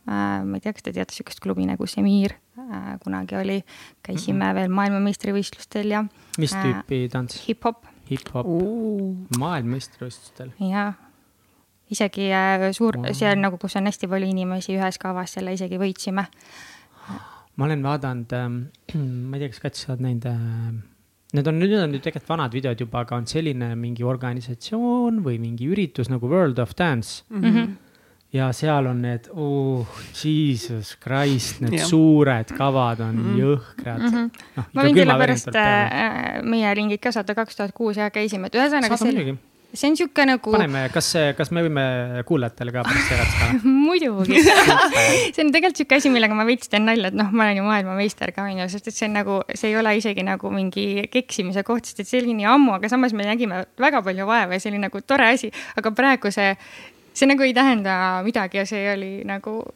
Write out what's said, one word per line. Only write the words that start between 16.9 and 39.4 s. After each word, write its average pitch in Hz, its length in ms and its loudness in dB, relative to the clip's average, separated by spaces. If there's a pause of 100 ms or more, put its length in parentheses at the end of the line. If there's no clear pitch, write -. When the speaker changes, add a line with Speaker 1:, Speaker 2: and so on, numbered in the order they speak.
Speaker 2:
Ma 135 120 -2
olen 147 180 -2
vaadanud, 131 500 -4
ähm, 123 220 -4 (360)
<clears throat> 127 380 -6
ma 135 80 -8
ei 143 80 -6
tea, 131 80 -8
kas - 80 -18
Kats, - 240 -10
sa 135 80 -6
oled 123 100 -6
näinud, 123 240 -2
ähm, 117 540 -6 (520)
need 143 140 2
on, 160 140 2
nüüd 196 160 2
on 165 160 0
ju 135 80 -4
tegelikult 160 280 -8
vanad 156 240 -2
videod 127 280 -4
juba, 120 240 -4
aga 127 100 -6
on 120 120 -4
selline 139 480 -4
mingi 120 280 -6
organisatsioon 131 1200 -2
või 123 160 -2
mingi 117 320 -4
üritus 175 400 -2
nagu 123 160 -2
World 147 320 2
of 120 160 -4
Dance. 143 540 -2
Speaker 3:
Mhm. 107 180 0
Speaker 1:
Mhm. 220 260 2 (600)
Speaker 2:
Ja 131 180 0
seal 147 380 4
on 123 100 0
need, 120 320 -2
oh, 139 560 0 (240)
Jesus 139 880 0
Christ, 135 640 0
need 120 140 0
Speaker 3:
Jah. 156 100 2
Speaker 2:
suured 151 680 6
kavad 131 420 2
on 113 160 -2
Speaker 3:
Mhm. 117 240 0
Speaker 2:
jõhkrad. 131 600 -2
Speaker 1:
Mhm. 233 280 0 (280)
Speaker 2:
Noh, 127 160 -6
Speaker 1:
Ma 262 80 0
Speaker 2:
ikka - 0 -
Speaker 1:
võin 285 140 6
teile 185 100 10
Speaker 2:
külma - 160 4
Speaker 1:
pärast, 247 240 2
Speaker 2:
verinilt - 80 -6
peale. 208 840 2
Speaker 1:
äh, - 60 -4
meie 226 320 2
ringid 208 240 -2
ka 247 120 -2
saata, 214 240 -4
kaks 220 200 -4
tuhat 202 160 -4
kuus 214 240 -2
ja 208 160 -2
käisime. 208 360 -4
Et - 80 -10
ühesõnaga, 254 420 2
Speaker 2:
Saadame - 0 -
Speaker 1:
see 226 160 2
Speaker 2:
muidugi. 135 240 -2 (360)